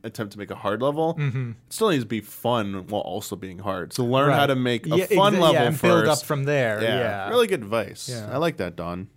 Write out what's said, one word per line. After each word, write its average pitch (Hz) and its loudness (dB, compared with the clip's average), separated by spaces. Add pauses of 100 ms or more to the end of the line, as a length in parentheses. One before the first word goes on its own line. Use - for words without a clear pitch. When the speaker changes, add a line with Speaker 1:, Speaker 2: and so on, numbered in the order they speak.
Speaker 1:
attempt 110 -8
to 104 -16
make 98 -10
a 95 -10
hard 104 -2
level, 160 0
Speaker 2:
Mm-hmm. 131 -4
Speaker 1:
it - -18
still 220 2
needs 143 2
to - -8
be 110 -4
fun 104 -4
while 104 -2
also 98 -8
being 92 -12
hard. 95 -6
So 127 -2
learn 131 4
how 127 4
Speaker 2:
Right. 143 4
Speaker 1:
to 135 2
make 123 0
a 160 2
Speaker 2:
Yeah, 185 4
Speaker 1:
fun 202 4
Speaker 2:
exa-, 190 4
Speaker 1:
level 165 8
Speaker 2:
yeah, 151 4
and 147 0
build 175 6
up 147 4
Speaker 1:
first. - -8
Speaker 2:
from 139 -2
there. 123 2
Speaker 1:
Yeah. 110 2
Speaker 2:
Yeah. 101 -2
Speaker 1:
Really 233 2
good 175 -2
advice. 101 -4
Speaker 2:
Yeah. 113 -8
Speaker 1:
I 127 -2
like 165 0
that, 87 -4
Don. 87 -8